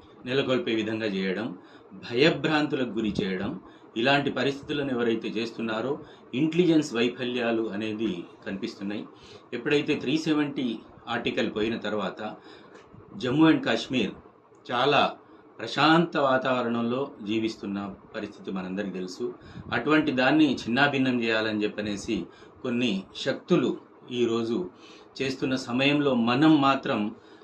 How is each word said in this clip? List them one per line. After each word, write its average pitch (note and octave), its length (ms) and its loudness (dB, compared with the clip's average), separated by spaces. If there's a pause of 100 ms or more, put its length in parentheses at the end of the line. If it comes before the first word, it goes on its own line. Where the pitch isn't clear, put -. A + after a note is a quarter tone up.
(260)
నెలకొల్పే B2 480 0
విధంగా A2 320 -2
చేయడం, F#2+ 520 -4 (340)
భయభ్రాంతులకు C#3 1000 0
గురి G#2+ 240 -2 (100)
చేయడం. F#2+ 360 -4 (360)
ఇలాంటి C3+ 340 2
పరిస్థితులను C3+ 600 -4
ఎవరైతే A#2 380 0
చేస్తున్నారో A2+ 720 -4 (360)
ఇంటెలిజెన్స్ D#3+ 600 2
వైఫల్యాలు A#2+ 760 0
అనేది G#2 540 -4 (220)
కనిపిస్తున్నాయి. G2+ 580 -8 (480)
ఎప్పుడైతే C#3+ 420 0
త్రీ D#3 240 0
సెవెంటీ C#3+ 600 0 (300)
ఆర్టికల్ A#2 460 -2
పోయిన A2 240 -2
తర్వాత G#2 580 -6 (800)
జమ్మూ C#3+ 340 4
and C3+ 140 2
కాశ్మీర్ A#2 460 -2 (640)
చాలా B2+ 440 2 (420)
ప్రశాంత D#3+ 580 2
వాతావరణంలో B2 920 0 (120)
జీవిస్తున్న G2+ 720 -4 (200)
పరిస్థితి G#2 360 -10
మనందరికీ F#2+ 420 -4
తెలుసు. F#2 420 -8 (380)
అటువంటి D3 400 2
దాన్ని C3 420 6
చిన్నాభిన్నం C3 680 2
చేయాలని A2 400 0
చెప్పనేసి G#2 640 -2 (380)
కొన్ని A#2+ 400 0 (140)
శక్తులు C3+ 600 2 (340)
ఈరోజు A2+ 600 0 (520)
చేస్తున్న C3 340 -2
సమయంలో C3+ 580 2
మనం C3+ 460 6
మాత్రం A2 540 2 (280)